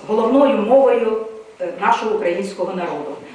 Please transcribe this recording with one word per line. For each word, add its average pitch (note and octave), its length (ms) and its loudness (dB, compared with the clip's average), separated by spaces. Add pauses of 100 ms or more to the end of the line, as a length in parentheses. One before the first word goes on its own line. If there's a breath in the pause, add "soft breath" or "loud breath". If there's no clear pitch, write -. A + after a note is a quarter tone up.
головною A#3 500 4
мовою, A3+ 680 2 (340)
е, F3+ 80 -6 (120)
нашого A3 360 0
українського F3+ 580 -4
народу. D3+ 420 -8 (180 loud breath)